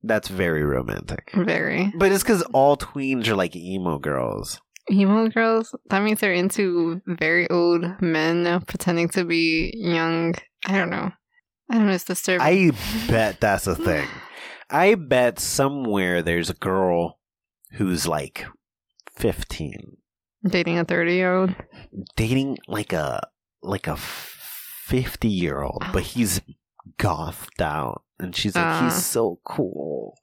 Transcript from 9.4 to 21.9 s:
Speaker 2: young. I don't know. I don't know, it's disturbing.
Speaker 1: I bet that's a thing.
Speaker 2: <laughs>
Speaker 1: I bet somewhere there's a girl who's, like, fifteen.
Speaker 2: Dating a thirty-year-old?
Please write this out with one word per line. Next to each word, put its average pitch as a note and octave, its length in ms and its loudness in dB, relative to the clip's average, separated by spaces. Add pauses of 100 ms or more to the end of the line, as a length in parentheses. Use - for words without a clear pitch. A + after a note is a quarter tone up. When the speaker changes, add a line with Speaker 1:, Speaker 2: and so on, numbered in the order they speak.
Speaker 2:
young. E3 580 0 (320)
I F#3+ 120 0
don't E3+ 120 0
know. F3+ 220 -4 (580)
I A#3 40 0
don't G#3+ 120 6
know, G3 60 4
it's F3+ 120 -2
disturbing. F3+ 420 -2
Speaker 1:
I F3 260 6 (360)
bet A2 320 2
that's G2 280 2
a E2+ 80 2
thing. D2+ 360 0
Speaker 2:
<laughs> - 580 -18
Speaker 1:
I F#3 240 6
bet B2+ 460 2
somewhere G#2 840 2
there's E2+ 280 0
a E2+ 40 -6
girl F2+ 640 0 (540)
who's, F2+ 340 0
like, D2 400 -4 (720)
fifteen. - 800 -6 (500)
Speaker 2:
Dating F3 320 0
a E3+ 60 0
thirty-year-old? F3+ 680 0 (640)